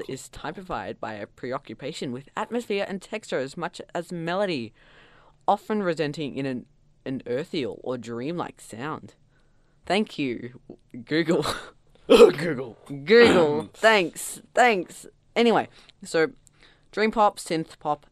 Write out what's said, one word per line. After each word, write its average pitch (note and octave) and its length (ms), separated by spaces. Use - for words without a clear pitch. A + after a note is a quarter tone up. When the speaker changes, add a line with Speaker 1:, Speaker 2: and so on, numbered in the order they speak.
Speaker 1:
is C3 220
typified C#3 680
by A2 160
a G#2 100
preoccupation C3 840
with C3 260
atmosphere G#3+ 500
and F#3+ 140
texture - 380
as C3+ 180
much F3 240
as E3+ 160
melody, E3+ 600
often G#3 340
resulting D3+ 560
in C#3 80
an, C3 200
an C3 220
ethereal B2+ 580
or B2+ 140
dreamlike A#2+ 640
sound. C3 540
Thank G#3 320
you, B2+ 400
Google. D#3 420
<laughs> - 200
Speaker 2:
<laughs> - 160
Google. D3+ 680
Speaker 1:
Google. D#3 840
Speaker 2:
<clears throat> - 40
Speaker 1:
Thanks. - 680
Thanks. A3 540
Anyway, G#3 320
so E3 240
dream G#3+ 180
pop, G#3 300
synth D#3+ 400
pop, D3 320